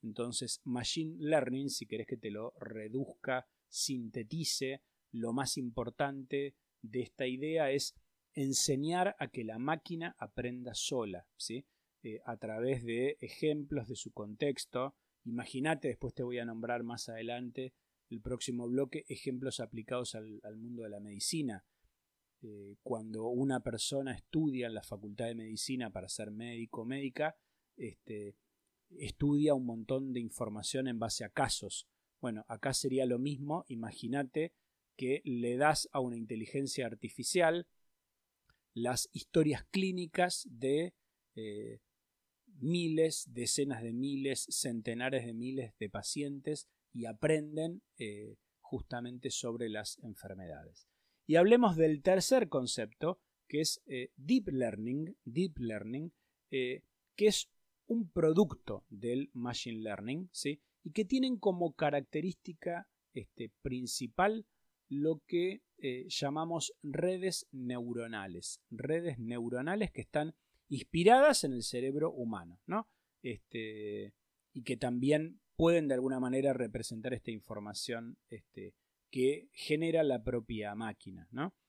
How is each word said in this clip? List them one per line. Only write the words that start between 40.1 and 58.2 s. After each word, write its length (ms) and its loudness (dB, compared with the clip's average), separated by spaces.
de, 420 0
eh, 460 -8
miles, 760 2
decenas 500 0
de 120 -4
miles, 560 -2
centenares 760 -2
de 80 -6
miles 460 -4
de 100 -4
pacientes 800 -4
y 120 -6
aprenden, 760 0
eh, 400 -8
justamente 680 -6
sobre 400 -2
las 340 -6
enfermedades. 840 -12
Y 80 6
hablemos 400 8
del 260 6
tercer 480 6
concepto, 720 -2
que 140 0
es, 260 0
eh, 280 -6
deep 340 4
learning, 760 -2
deep 340 -2
learning, 560 -6
eh, 320 -2
que 120 6
es 240 2
un 220 0
producto 800 4